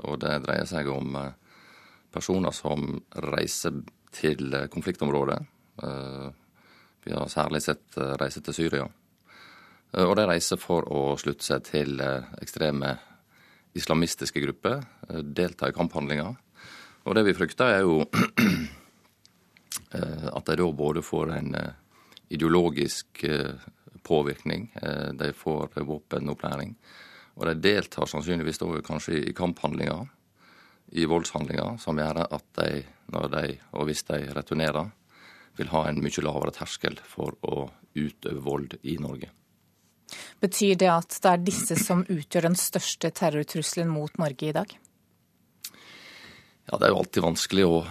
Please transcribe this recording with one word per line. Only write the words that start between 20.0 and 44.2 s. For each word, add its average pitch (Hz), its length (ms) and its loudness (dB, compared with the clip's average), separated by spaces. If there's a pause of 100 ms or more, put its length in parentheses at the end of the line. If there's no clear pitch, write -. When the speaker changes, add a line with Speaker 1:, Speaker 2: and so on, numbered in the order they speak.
Speaker 1:
at - 120 -6
de 80 120 2
da 87 140 2
både 76 320 0
får 80 340 -2
en, 73 180 -4
eh, 76 180 -6 (580)
ideologisk, 80 960 2
eh, 71 280 0 (500)
påvirkning, 78 680 0 (100)
eh, 73 320 -4
de 71 200 -4
får 73 420 -4
våpenopplæring, 73 1000 -4 (600)
og - 100 -6
de 82 80 2
deltar 85 520 2
sannsynligvis 80 520 -2
da 85 220 -2
kanskje 78 480 -4
i - 40 -4
kamphandlinger, 80 760 -2 (840)
i 82 120 2
voldshandlinger, - 760 0
som 78 160 -2
gjør 78 360 0
at 71 120 -6 (100)
de, 76 300 -2 (280)
når - 180 -2
de, 73 280 -2 (160)
og 76 120 0
hvis 76 180 -2
de 71 280 -4
returnerer, 76 580 0 (680)
vil - 120 -4
ha 80 200 2
en 76 120 0
mye 76 240 -2
lavere 76 320 -2
terskel - 480 -4
for - 380 -8
å 69 280 -4 (240)
utøve 73 460 -4
vold 71 420 -4
i - 140 -4
Norge. 69 320 -8 (1120)
Speaker 2:
Betyr 190 400 4
det 185 80 8
at 170 340 4
det 190 80 8
er 175 140 4
disse 175 320 0
som 180 280 4
utgjør 165 440 2
den 175 80 6
største - 560 0
terrortrusselen 160 800 0
mot 151 260 -4
Norge 151 300 0